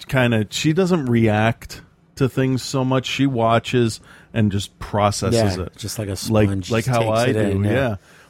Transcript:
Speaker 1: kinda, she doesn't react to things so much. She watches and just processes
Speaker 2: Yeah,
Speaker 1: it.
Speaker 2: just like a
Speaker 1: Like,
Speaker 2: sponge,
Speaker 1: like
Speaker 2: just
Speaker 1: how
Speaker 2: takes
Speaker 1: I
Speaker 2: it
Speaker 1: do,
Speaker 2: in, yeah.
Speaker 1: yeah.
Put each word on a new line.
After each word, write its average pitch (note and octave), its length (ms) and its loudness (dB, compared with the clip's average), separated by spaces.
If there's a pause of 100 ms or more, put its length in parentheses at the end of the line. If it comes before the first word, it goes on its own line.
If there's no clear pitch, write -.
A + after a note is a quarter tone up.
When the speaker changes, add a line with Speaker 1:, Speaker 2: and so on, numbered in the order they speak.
Speaker 1:
kinda, A#2 440 2
she - 220 0
doesn't F3 340 0
react A2+ 760 0 (340)
to C3+ 140 0
things C3 340 -2
so C3 220 -4
much. C3 220 0
She - 200 -2
watches A#2 720 0 (320)
and G#2+ 200 2
just - 260 -6
processes G#2 800 0
Speaker 2:
Yeah, F2+ 80 -6
Speaker 1:
it. - 120 -14
Speaker 2:
just - 220 -10
like G#2+ 80 -6
a G2 60 -6
Speaker 1:
Like, F#2 60 -8 (300)
Speaker 2:
sponge, G2 220 -4
Speaker 1:
like A2+ 140 0
Speaker 2:
just B2 120 0
Speaker 1:
how A#2 60 2
Speaker 2:
takes A2 160 0
Speaker 1:
I A#2+ 120 2
Speaker 2:
it - 20 0
Speaker 1:
do, G#2+ 80 0 (180)
Speaker 2:
in, G2+ 60 0
yeah. G#2 80 2
Speaker 1:
yeah. A#2+ 240 -2 (340)